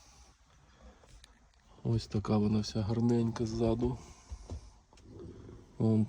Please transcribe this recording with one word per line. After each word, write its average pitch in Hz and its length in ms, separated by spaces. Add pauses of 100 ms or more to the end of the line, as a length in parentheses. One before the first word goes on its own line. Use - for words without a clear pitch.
(1800)
Ось 117 220
така 110 300
вона 107 240
вся 107 220
гарненька 117 640
ззаду. 117 500 (1800)
Вон 110 300